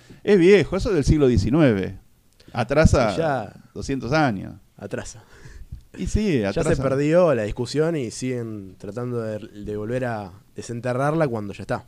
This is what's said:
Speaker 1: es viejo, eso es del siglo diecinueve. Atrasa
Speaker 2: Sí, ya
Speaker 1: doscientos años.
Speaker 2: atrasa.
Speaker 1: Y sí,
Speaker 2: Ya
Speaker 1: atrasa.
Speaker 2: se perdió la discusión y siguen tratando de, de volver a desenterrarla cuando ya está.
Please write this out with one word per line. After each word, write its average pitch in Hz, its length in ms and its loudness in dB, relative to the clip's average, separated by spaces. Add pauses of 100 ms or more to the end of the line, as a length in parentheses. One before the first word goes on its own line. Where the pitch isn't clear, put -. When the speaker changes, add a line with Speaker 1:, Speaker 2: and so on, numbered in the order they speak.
(240)
Speaker 1:
es 202 160 4
viejo, 175 380 6
eso 196 120 -2
es 196 60 0
del 143 80 2
siglo 147 240 4
diecinueve. 110 720 2 (560)
Atrasa 143 580 4
Speaker 2:
Sí, 92 60 -4
ya 135 360 -2 (200)
Speaker 1:
doscientos 117 400 -6
años. 120 420 -2 (220)
Speaker 2:
atrasa. - 460 -12 (760)
Speaker 1:
Y 180 100 -6
sí, 202 320 2
Speaker 2:
Ya 101 100 0
Speaker 1:
atrasa. 160 260 0
Speaker 2:
se 135 60 -2
perdió 147 540 2
la 110 80 -2
discusión 131 540 -2
y 117 140 -6
siguen 113 680 -8
tratando 123 440 -8
de, 107 180 -6
de 104 380 -12
volver 120 280 -6
a 104 260 -8 (240)
desenterrarla 123 720 -2
cuando 107 260 -6
ya 101 100 -14
está. 110 240 -6